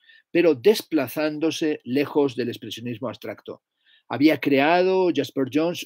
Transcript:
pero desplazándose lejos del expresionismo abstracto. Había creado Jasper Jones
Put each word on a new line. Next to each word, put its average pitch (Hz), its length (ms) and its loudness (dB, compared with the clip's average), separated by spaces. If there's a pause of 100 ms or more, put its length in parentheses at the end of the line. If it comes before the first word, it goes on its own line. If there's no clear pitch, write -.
(320)
pero 165 240 4
desplazándose 151 1300 0
lejos 143 520 0
del 120 120 -4
expresionismo 117 640 -10
abstracto. 107 540 -14 (440)
Había 143 320 2
creado 180 720 2
Jasper 131 400 -4
Jones 165 320 -2